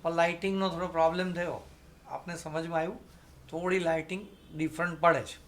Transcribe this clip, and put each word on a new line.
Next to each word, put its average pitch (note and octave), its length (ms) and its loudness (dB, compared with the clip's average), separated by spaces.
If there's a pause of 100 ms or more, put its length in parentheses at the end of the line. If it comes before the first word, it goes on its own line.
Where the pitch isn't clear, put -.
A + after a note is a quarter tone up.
પણ E3 140 0
લાઇટિંગનો F#3 540 2
થોડો E3+ 180 -4
પ્રોબ્લેમ E3+ 460 2
થયો, E3+ 340 -4 (400)
આપને E3+ 300 -8
સમજમાં E3 420 -4
આવ્યું? F3+ 200 -2 (480)
થોડી F3+ 320 0
લાઇટિંગ E3 480 0 (280)
ડિફરન્ટ D#3+ 440 -2
પડે D#3+ 220 6
છે. - 160 -12 (100)